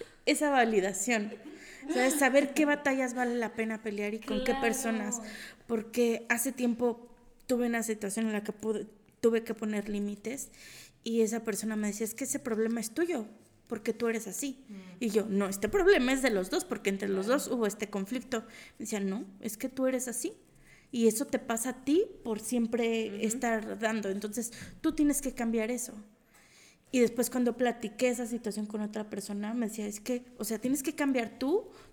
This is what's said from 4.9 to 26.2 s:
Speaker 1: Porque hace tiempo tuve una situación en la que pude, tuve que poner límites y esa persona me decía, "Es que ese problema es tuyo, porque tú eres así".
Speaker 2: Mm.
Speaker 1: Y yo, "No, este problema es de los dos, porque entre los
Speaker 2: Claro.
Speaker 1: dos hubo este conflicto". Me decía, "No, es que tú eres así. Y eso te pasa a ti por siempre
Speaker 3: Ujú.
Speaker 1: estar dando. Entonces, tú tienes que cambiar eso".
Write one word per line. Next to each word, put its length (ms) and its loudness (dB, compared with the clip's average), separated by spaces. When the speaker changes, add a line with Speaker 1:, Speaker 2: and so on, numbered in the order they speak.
Speaker 1:
Porque 600 0
hace 240 0
tiempo 560 -2
tuve 200 2
una 160 0
situación 440 -2
en 80 0
la 100 -2
que 80 -4
pude, 340 -4
tuve 200 6
que 120 -6
poner 340 -4
límites 640 -6
y 200 2
esa 220 2
persona 320 -2
me 100 0
decía, 180 -2
"Es 80 -4
que 120 -8
ese 160 -2
problema 400 0
es 100 -6
tuyo, 340 -2
porque 260 -2
tú 140 0
eres 180 -2
así". 420 -8
Speaker 2:
Mm. 60 -16
Speaker 1:
Y 100 0
yo, 200 2
"No, 180 2
este 220 -2
problema 420 6
es 80 2
de 80 2
los 220 2
dos, 160 0
porque 240 -2
entre 180 -2
los 160 0
Speaker 2:
Claro. 180 4
Speaker 1:
dos 80 -6
hubo 160 2
este 220 -2
conflicto". 520 -4
Me 60 -16
decía, 160 -4
"No, 240 -2
es 160 -6
que 140 -6
tú 160 0
eres 220 0
así. 260 -6
Y 160 4
eso 180 4
te 120 0
pasa 320 -2
a 140 -12
ti 200 4
por 180 -2
siempre 680 0
Speaker 3:
Ujú. 140 -8
Speaker 1:
estar 560 0
dando. 320 0
Entonces, 420 -4
tú 100 2
tienes 300 4
que 100 -4
cambiar 380 0
eso". 240 -6